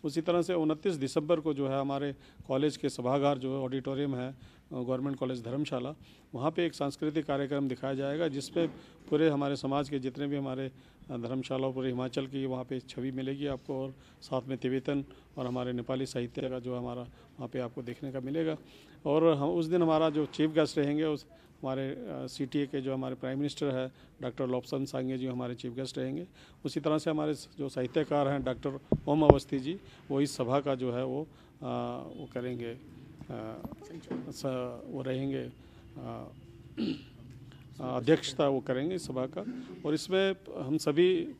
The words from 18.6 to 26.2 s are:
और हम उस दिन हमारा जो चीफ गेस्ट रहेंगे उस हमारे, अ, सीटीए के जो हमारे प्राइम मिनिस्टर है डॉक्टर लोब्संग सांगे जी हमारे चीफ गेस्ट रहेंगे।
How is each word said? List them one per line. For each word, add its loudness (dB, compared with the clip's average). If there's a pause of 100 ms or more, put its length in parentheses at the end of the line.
और 8
हम 2
उस 2
दिन 4
हमारा 6
जो 2
चीफ 2
गेस्ट 4
रहेंगे 2
उस -2 (380)
हमारे, 0
अ, -4
सीटीए -2
के -2
जो 0
हमारे -2
प्राइम -2
मिनिस्टर 0
है 0 (300)
डॉक्टर -2
लोब्संग 0
सांगे -2
जी -2
हमारे -2
चीफ -8
गेस्ट -4
रहेंगे। -2 (400)